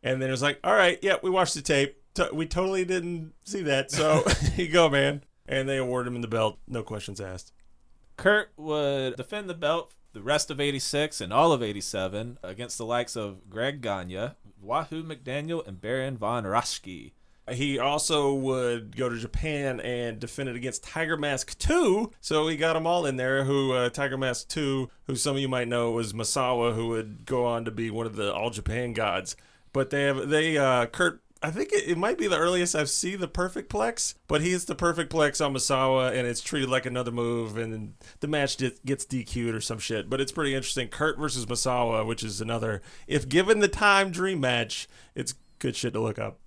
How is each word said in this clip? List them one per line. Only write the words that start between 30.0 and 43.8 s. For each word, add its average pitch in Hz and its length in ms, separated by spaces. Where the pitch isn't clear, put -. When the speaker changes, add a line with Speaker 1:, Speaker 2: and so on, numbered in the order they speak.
Speaker 1:
have, 139 260
they, 156 280
uh, 127 280
Kurt, 170 360
I 156 80
think 196 220
it, 202 140
it 170 100
might 208 200
be 214 100
the 180 100
earliest 175 380
I've 151 140
seen 190 300
the 175 80
Perfect - 420
Plex, 226 460
but 151 140
he 175 100
hits 180 120
the - 100
Perfect 170 380
Plex 151 340
on 139 80
Masawa, 131 640
and 123 80
it's 120 160
treated 135 280
like 127 160
another 123 260
move, 117 460
and 110 360
the 147 80
match 143 260
di-, 131 160
gets 135 200
D 127 200
Q'd 117 280
or 110 80
some 113 160
shit. 104 320
But 131 120
it's 135 100
pretty 139 240
interesting. 127 320
Kurt 147 320
versus 127 260
Masawa, 117 600
which 113 160
is 104 180
another, 110 400
if 143 240
given 185 300
the 202 80
time, 196 440